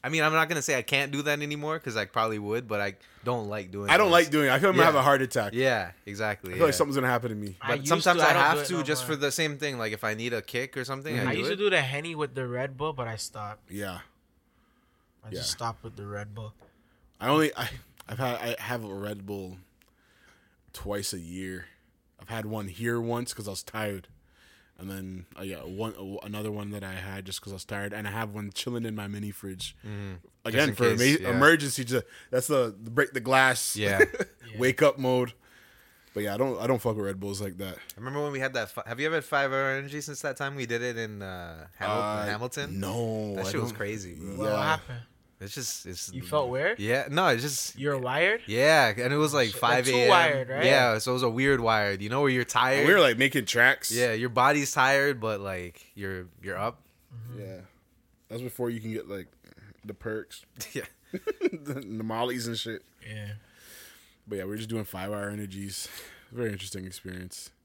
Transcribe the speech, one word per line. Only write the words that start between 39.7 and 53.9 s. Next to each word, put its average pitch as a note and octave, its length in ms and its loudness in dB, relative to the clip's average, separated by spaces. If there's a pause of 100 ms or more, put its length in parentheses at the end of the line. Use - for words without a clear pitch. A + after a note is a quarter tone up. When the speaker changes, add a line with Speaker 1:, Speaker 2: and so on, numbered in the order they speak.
Speaker 1:
Energy C#3 320 -6
since C#3+ 200 -10
that C#3 140 -4
time C#3 200 -6
we B2+ 100 -4
did A#2 160 -2
it A#2+ 160 -4
in, G#2+ 240 -8
uh, E2+ 460 -12 (100)
Hamil-, G#2 240 0
Speaker 2:
Uh, G#2 240 -2
Speaker 1:
Hamilton? G#2+ 540 -6
Speaker 2:
no, G#2+ 560 -2
Speaker 1:
That F#2+ 100 -4
Speaker 2:
I G2 40 -4
Speaker 1:
shit C#3 120 -2
was A#2 80 -2
Speaker 2:
don't. G#2+ 80 -12
Speaker 1:
crazy, G2+ 380 -6
bro. F#2+ 200 -10
Speaker 3:
What G#2+ 140 -2
Speaker 2:
Yeah. G#2 120 0
Speaker 3:
happened? D3+ 360 -2 (420)
Speaker 1:
It's G2 140 -12
just, - 320 -8
it's F#2 260 -10
Speaker 3:
You B2+ 100 -10
felt B2+ 280 0
weird? D#3+ 280 -2
Speaker 1:
Yeah, A#2 320 0
no, F3 180 4
it's A#2+ 140 4
just C#3 360 -4
Speaker 3:
You're C#3 200 -2
wired? D#3+ 480 0
Speaker 1:
Yeah, B2+ 500 6
and B2 160 0
it D3 40 2
was, D3+ 180 2
like, A#2+ 180 4
Speaker 3:
Shit, A#2+ 100 -4
like, B2 240 6
too C3+ 60 4
Speaker 1:
five B2 40 4
A B2 80 6
M. B2 60 8
Speaker 3:
wired, D3 400 6
right? C#3+ 160 0
Speaker 1:
Yeah, B2+ 320 6
so B2+ 140 -2
it - 20 2
was B2+ 100 0
a A#2+ 60 4
weird C3+ 300 4
wired. G#2 420 2
You G#2 80 -4
know C3 100 0
where C#3 100 4
you're B2 140 2
tired? C3+ 420 4
Speaker 2:
We E3 60 8
were, G3+ 80 8
like, B2+ 180 6
making C3 280 2
tracks. B2 440 4